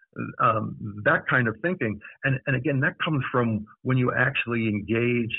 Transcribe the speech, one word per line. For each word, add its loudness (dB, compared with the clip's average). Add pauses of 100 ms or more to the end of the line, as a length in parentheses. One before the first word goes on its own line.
(400)
um, 2 (280)
that 2
kind 2
of -2
thinking. -2 (240)
And, 0
and 0
again, 0
that 0 (100)
comes 0
from 2 (180)
when 2
you 4 (160)
actually -2
engage 0